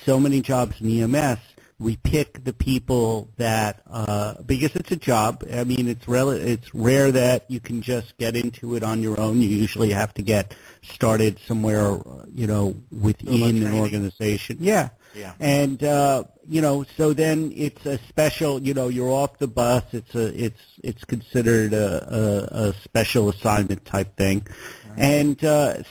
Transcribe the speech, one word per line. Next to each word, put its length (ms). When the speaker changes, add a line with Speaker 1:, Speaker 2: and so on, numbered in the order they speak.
Speaker 1:
so 160
many 220
jobs 380
in 100
E 100
M 140
S, 240
we 180
pick 460
the 120
people 840
that, 540
uh, 560
because 300
it's 160
a 40
job. 560
I 120
mean, 240
it's 200
rel-, 220
it's 440
rare 380
that 380
you 100
can 220
just 340
get 180
into 420
it 60
on 200
your 180
own. 220
You 80
usually 400
have 240
to 80
get 320
started 680
somewhere, 540
you 140
know, 280
within 520
an 180
Speaker 2:
training. 180
Speaker 1:
organization. 800
Yeah. 300
Speaker 2:
Yeah. 240
Speaker 1:
And, 460
uh, 400
you 140
know, 240
so 160
then 420
it's 300
a 140
special, 540
you 100
know, 160
you're 220
off 260
the 100
bus. 460
It's 220
a, 300
it's, 180
it's 220
considered 680
a, 800
a, 140
a 40
special 440
assignment 560
type 320
thing. 300
Speaker 2:
Right. 100
Speaker 1:
And, 460
uh, 460